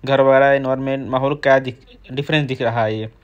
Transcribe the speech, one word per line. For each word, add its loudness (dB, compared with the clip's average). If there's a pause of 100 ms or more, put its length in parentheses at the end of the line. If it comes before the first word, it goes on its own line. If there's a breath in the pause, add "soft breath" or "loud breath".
घर 2
वगैरह, 6
एनवायरनमेंट, -4
माहौल -2
क्या 4
दिख, -10 (360)
डिफरेंस -4
दिख -6
रहा -2
है -4
ये। -10 (140)